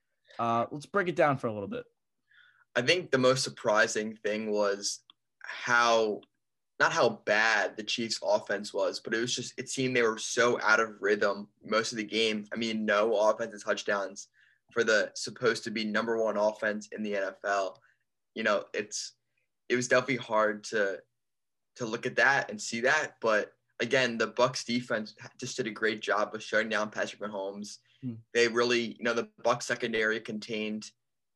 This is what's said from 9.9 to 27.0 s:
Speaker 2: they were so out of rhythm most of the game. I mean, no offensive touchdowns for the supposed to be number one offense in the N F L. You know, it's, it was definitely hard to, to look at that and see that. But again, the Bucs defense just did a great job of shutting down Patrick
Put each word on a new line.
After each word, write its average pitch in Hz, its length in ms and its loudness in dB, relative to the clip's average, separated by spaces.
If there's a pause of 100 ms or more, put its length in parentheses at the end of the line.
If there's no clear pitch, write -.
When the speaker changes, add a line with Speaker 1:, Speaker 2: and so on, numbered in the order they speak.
Speaker 2:
they 120 80 4
were 110 160 2
so 120 440 2
out 107 180 6
of 110 220 0
rhythm 104 480 2 (120)
most 110 300 0
of 120 60 -6
the 107 80 -4
game. 107 480 0
I - 20 -6
mean, 110 300 -2
no 107 320 4
offensive 107 480 0
touchdowns 101 640 -2 (420)
for 117 140 2
the 107 280 4
supposed 113 520 -2
to 113 60 -6
be 110 120 -4
number 110 400 0
one 104 140 0
offense 107 560 0
in 107 100 -8
the 101 140 -2
N 95 60 0
F 95 200 -6
L. 98 380 -2 (520)
You 110 100 -6
know, 104 200 2 (100)
it's, - 420 -8 (520)
it 120 80 2
was 123 140 -2
definitely 127 340 2
hard 107 420 0
to, 98 340 -2 (760)
to 123 100 -6
look 117 200 -6
at 117 100 -4
that 127 340 2
and 104 120 -12
see - 180 -6
that. 139 400 0
But 107 320 2 (300)
again, 120 360 2
the 110 120 0
Bucs 127 340 0
defense 120 520 -4 (220)
just - 200 -8
did 107 100 -4
a 110 40 -4
great 107 280 -2
job 104 340 0
of 110 80 -10
shutting 110 280 0
down 107 220 0
Patrick 104 300 -6